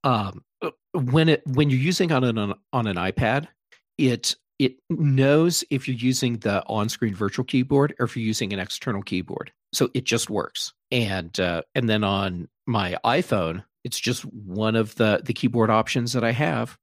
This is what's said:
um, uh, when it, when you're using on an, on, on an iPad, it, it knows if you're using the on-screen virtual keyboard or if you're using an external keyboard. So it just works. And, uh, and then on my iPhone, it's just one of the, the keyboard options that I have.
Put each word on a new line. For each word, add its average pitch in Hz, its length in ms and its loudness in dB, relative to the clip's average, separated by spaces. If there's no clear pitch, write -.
um, 107 400 0
uh, - 80 -4
when 156 360 4
it, - 180 4
when 143 240 2
you're 131 80 4
using 165 340 2
on 127 120 4
an, 117 140 0
on, 104 160 -2
on 120 140 0
an 98 100 0
iPad, 110 520 0
it, 120 400 0
it - 180 0
knows 151 800 4
if 131 160 -2
you're 127 100 -4
using 123 420 0
the 101 280 0
on-screen 107 480 -2
virtual 104 300 -2
keyboard 139 540 2
or 123 80 0
if - 100 -8
you're 117 80 -4
using 107 280 -2
an 101 60 -4
external 98 440 -6
keyboard. - 500 -6
So - 220 2
it 120 100 -2
just - 260 -2
works. - 420 -4
And, 98 480 -2
uh, 87 240 0
and 120 140 0
then 107 160 2
on 98 440 -2
my 101 380 -2
iPhone, 110 600 0
it's - 160 -8
just - 240 -2
one 110 520 -4
of 110 200 0
the, 107 280 4
the - 80 -4
keyboard 117 380 2
options 117 420 0
that 120 120 0
I 117 80 0
have. 120 500 -2